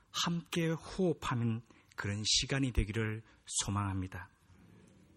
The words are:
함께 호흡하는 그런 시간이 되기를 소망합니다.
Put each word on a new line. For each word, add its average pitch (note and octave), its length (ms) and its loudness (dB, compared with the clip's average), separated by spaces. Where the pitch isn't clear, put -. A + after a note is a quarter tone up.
함께 E3+ 560 0
호흡하는 C3 920 0
그런 G2+ 300 -2
시간이 C3+ 460 2
되기를 A2 500 0
소망합니다. F#2+ 840 -2